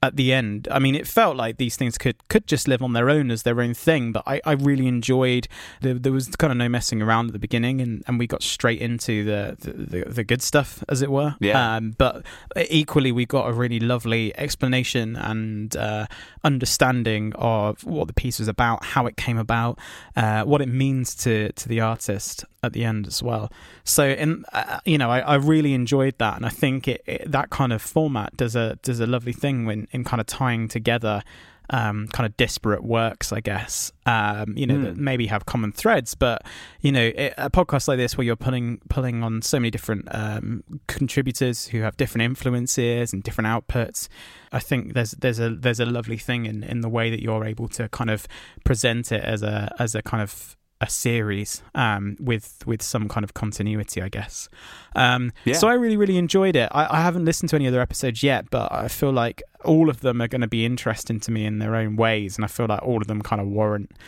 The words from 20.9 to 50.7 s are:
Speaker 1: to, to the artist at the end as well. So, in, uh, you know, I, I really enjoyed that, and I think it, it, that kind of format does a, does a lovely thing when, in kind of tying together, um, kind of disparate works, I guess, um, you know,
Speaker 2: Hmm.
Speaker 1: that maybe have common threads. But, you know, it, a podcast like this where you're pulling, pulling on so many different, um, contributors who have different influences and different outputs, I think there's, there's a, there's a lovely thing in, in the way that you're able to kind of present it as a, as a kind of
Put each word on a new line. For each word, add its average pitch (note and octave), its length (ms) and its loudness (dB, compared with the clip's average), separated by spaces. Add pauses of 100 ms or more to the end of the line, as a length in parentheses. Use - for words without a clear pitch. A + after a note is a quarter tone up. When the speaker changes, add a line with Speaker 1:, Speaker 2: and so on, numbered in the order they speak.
Speaker 1:
to, A2 380 0
to - 160 -12
the A2+ 120 0
artist A2 640 -4 (180)
at A#2+ 100 -2
the A#2 120 -2
end A2 220 -2
as - 160 -6
well. A2 300 -4 (320)
So, - 240 4
in, D3+ 440 0
uh, - 340 -4
you D#3 100 6
know, B2 140 2
I, B2+ 100 2
I D3 140 2
really D3 400 4
enjoyed C3 440 2
that, A2 180 2
and A#2 100 -4
I A2+ 40 0
think C3+ 380 0
it, - 180 -4
it, - 260 -6
that C#3 180 0
kind B2+ 220 2
of A2 100 -2
format C#3+ 540 0
does A#2+ 200 0
a, A2+ 260 0
does A#2+ 180 -2
a A2+ 60 2
lovely A#2+ 260 -2
thing B2+ 340 -2
when, G#2+ 240 -4
in B2+ 140 -4
kind A#2 160 0
of G#2+ 60 -2
tying A#2 420 0
together, A2+ 540 0 (480)
um, G#2+ 380 -2
kind - 180 0
of G#2 100 -6
disparate - 480 0
works, A2+ 480 0
I A2 80 -2
guess, - 500 -6 (140)
um, G#2 520 0
you C3+ 100 -2
know, C3+ 100 2
Speaker 2:
Hmm. C#3 80 0
Speaker 1:
that - 140 -6
maybe C3 300 0
have G2+ 180 -2
common G#2+ 260 0
threads. D#3 420 0
But, A#2+ 280 0 (400)
you C#3+ 100 4
know, A#2 220 4
it, C#3 240 -2
a C3+ 120 -4
podcast D#3 380 2
like C3+ 80 2
this B2 220 0
where C3 80 0
you're A2+ 100 0
pulling, A#2+ 440 -4 (100)
pulling B2 320 -2
on A2 180 -2
so - 180 0
many A#2 120 2
different, A2 440 -4
um, G#2+ 480 -4 (240)
contributors B2+ 840 -2
who A#2 120 -2
have A2 160 -2
different A#2 260 0
influences A#2+ 920 0
and G2 80 -4
different - 260 -2
outputs, - 600 -2 (440)
I C3 80 -2
think - 320 -2
there's, A#2 200 0
there's A#2+ 280 0
a, A#2 100 2
there's A#2+ 300 0
a A#2 60 2
lovely A#2 320 -4
thing A#2+ 260 -2
in, G#2+ 200 -6
in A#2 180 -4
the A#2 80 -2
way A2+ 200 0
that A2+ 120 -4
you're A2 220 0
able A2 240 -6
to A2+ 200 -6
kind A2+ 220 -2
of G#2+ 160 -2 (380)
present A#2 460 2
it G#2+ 140 0
as A2 180 -2
a, G#2 360 -2
as A#2+ 160 0
a G#2+ 80 -2
kind A2 200 0
of - 340 -10 (240)